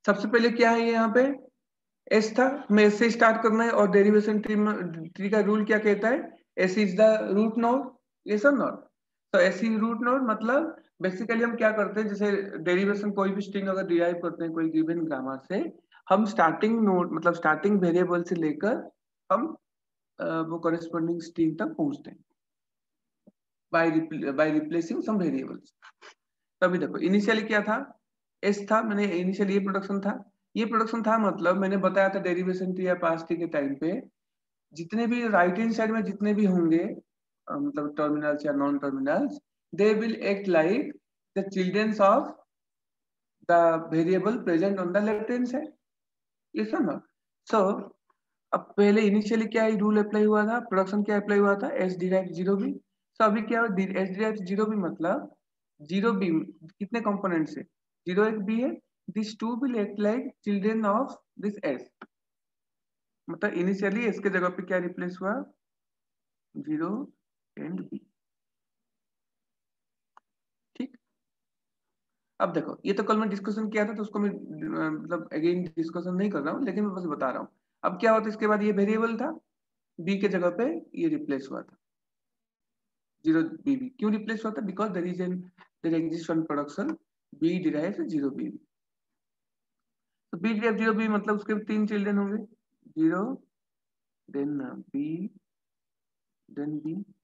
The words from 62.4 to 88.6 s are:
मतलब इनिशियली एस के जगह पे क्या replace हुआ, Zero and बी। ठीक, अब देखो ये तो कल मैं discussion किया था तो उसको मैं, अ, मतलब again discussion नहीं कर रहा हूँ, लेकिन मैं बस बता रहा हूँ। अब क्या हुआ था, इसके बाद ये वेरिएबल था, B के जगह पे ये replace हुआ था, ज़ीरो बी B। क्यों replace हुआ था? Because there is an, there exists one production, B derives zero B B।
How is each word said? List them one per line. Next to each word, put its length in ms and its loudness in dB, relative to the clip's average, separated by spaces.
मतलब 240 -4
इनिशियली 520 0
एस 140 -2
के 100 -10
जगह 200 0
पे 140 -8
क्या 140 -2
replace 440 -6
हुआ, 220 -4
Zero 560 -6
and 220 -8
बी। 160 -12
ठीक, 220 -12
अब 120 0
देखो 320 -6
ये 80 0
तो 100 0
कल 140 2
मैं 120 0
discussion 400 -4
किया 160 0
था 80 -6
तो 80 -8
उसको 180 -6
मैं, 100 0
अ, 760 -6
मतलब 260 -6
again 460 -2
discussion 400 -6
नहीं 140 0
कर 100 -4
रहा 140 -4
हूँ, 120 -4
लेकिन 200 -2
मैं 80 -4
बस 120 -8
बता 240 -4
रहा 100 -6
हूँ। 80 -10
अब 160 -2
क्या 120 4
हुआ 80 4
था, 100 -4
इसके 180 -4
बाद 160 2
ये 80 2
वेरिएबल 460 0
था, 220 -6
B 180 -2
के 100 0
जगह 220 0
पे 360 -4
ये 60 0
replace 440 -4
हुआ 100 -10
था, 160 -20
ज़ीरो 180 4
बी 320 -2
B। 140 -8
क्यों 220 -2
replace 340 -4
हुआ 60 -2
था? 100 -6
Because 300 -4
there 220 -4
is 140 -6
an, 160 -6
there 160 0
exists 280 -6
one 160 0
production, 520 -6
B 140 0
derives 340 -2
zero 300 -2
B 140 -6
B। 140 -8